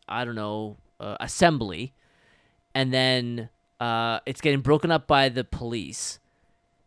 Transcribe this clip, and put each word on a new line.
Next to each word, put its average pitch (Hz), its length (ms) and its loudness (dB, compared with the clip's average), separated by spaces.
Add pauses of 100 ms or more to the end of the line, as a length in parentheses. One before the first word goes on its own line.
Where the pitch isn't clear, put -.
I 120 160 -6
don't 120 120 -6
know, 107 400 -6 (240)
uh, 104 180 -10
assembly, 117 760 0 (840)
and 131 180 0
then, 123 560 0 (320)
uh, 117 460 0
it's 135 140 -8
getting 139 200 2
broken 156 320 4
up 156 160 2
by 135 200 6
the 123 160 -2
police, 113 760 -8 (680)